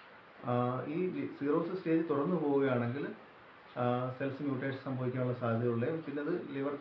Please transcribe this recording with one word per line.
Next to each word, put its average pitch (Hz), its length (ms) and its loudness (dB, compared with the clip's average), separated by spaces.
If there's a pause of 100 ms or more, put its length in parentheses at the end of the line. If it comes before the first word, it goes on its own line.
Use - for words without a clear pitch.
(460)
ആ, 123 420 0
ഈ 151 120 -2 (160)
ലി-, 139 240 -4
സിറോസിസ് 165 380 2
സ്റ്റേജ് 165 320 2
തുറന്നു 151 260 2
പോവുകയാണെങ്കിൽ, 139 720 2 (720)
ആ, 123 400 0
സെൽസ് 135 260 -2
മ്യൂട്ടേഷൻ 135 400 -2
സംഭവിക്കാനുള്ള 127 500 0
സാധ്യതയുള്ളതും 120 680 0
പിന്നെ 143 200 -4
അത് 170 280 -2
ലിവർ 139 320 -2